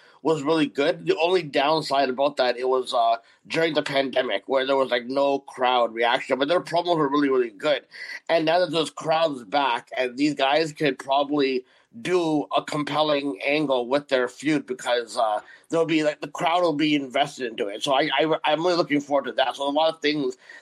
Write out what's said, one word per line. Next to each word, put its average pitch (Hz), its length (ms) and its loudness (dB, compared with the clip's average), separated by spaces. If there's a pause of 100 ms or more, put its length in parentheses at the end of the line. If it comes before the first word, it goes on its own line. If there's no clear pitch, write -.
(220)
was 151 200 0
really 151 240 2
good. 165 380 -2
The 170 140 0
only 175 240 2
downside 139 680 0
about 139 300 0
that, 123 180 2
it 127 100 -4
was, 127 280 0
uh, 117 220 4 (300)
during 165 280 0
the 151 80 0
pandemic 127 640 -2
where 131 200 0
there 139 100 2
was, 135 140 0
like, 123 140 -2
no 139 340 0
crowd 123 540 0
reaction, 120 460 0
but 143 100 -2
their 170 140 2
promos 170 340 0
were 147 140 2
really, 143 180 2
really 127 220 0
good. 131 340 -2 (420)
And 165 200 2
now 165 140 4
that 180 100 0
those 156 180 0
crowds 156 560 -2
back, 123 520 -2
and 123 200 -2
these 147 160 2
guys 143 400 0
could 151 260 -2
probably 139 680 0 (340)
do 160 460 0 (100)
a 143 60 0
compelling 143 840 -2
angle 139 400 0
with 143 220 0
their 127 180 2
feud 143 400 -2
because, 120 520 -4
uh, 107 220 0 (280)
there'll 165 180 0
be, 156 180 2
like, 151 160 -2
the 151 80 -10
crowd 175 340 0
will 170 100 4
be 151 220 2
invested 139 520 -2
into 110 220 -4
it. 104 140 -10
So 143 100 0
I, 143 160 2 (100)
I, 156 160 2 (100)
I'm 151 200 0
really 175 120 2
looking 147 240 0
forward 139 260 -2
to 120 60 -8
that. 123 240 0
So 139 120 -4
a - 20 -2
lot 156 240 2
of - 60 -20
things 147 360 -2 (260)